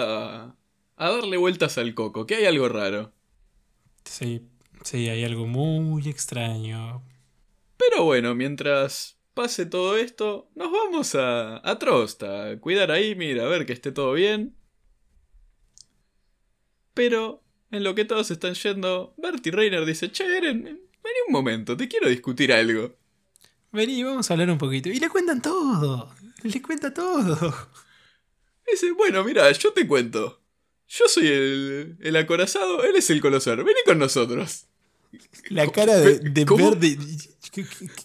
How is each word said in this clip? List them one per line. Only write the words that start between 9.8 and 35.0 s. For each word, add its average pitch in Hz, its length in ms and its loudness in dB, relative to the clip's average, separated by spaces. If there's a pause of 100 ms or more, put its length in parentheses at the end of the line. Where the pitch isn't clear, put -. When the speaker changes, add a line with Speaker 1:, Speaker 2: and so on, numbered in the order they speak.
Speaker 1:
esto, 214 600 -4
nos 330 180 -8
vamos 381 420 -2
a, 120 420 -2 (120)
a 220 100 -4
Trost, 123 440 0
a 104 360 -8
cuidar 185 320 0
a 165 80 2
Ymir, 180 400 -4
a 117 80 -2
ver 165 180 -2
que 123 80 -6
esté 135 200 -8
todo 135 200 -2
bien. 214 420 -2 (2500)
Pero, 226 500 -2 (280)
en 208 120 -6
lo 190 120 -2
que 214 100 0
todos 214 260 -2
están 180 240 -6
yendo, 185 640 -4
Bert 330 280 -8
y 160 60 -4
Reiner 190 340 0
dicen, 160 260 -4
"Che, 370 260 -2
Eren, 285 260 -2
vení 403 640 -8
un 330 60 0
momento, 117 440 -2
te 247 100 -6
quiero 427 220 0
discutir 127 420 0
algo". 113 440 2 (760)
Speaker 2:
Vení, 240 320 -2
vamos 262 260 -4
a 185 40 0
hablar 175 160 2
un 165 80 2
poquito. 135 320 -2
Y 247 100 -4
le 320 100 0
cuentan 349 320 0
todo, 170 720 0 (300)
le 240 180 -4
cuenta 294 320 -6
todo. 285 440 0 (1300)
Speaker 1:
Dice, 349 200 0
"Bueno, 330 320 2
mirá, 185 280 6
yo 415 220 2
te 330 140 2
cuento. 117 540 0 (460)
Yo - 200 4
soy 311 200 4
el, 139 720 -2
el 156 160 -2
acorazado, 185 680 0
él 381 120 4
es - 140 4
el 151 120 4
colosar, 135 420 2
vení 453 220 4
con 165 140 6
nosotros". 131 640 -2 (840)